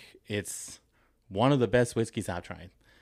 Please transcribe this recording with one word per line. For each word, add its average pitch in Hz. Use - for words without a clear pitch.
it's -
one 113
of 139
the 113
best 123
whiskeys 113
I've 87
tried, -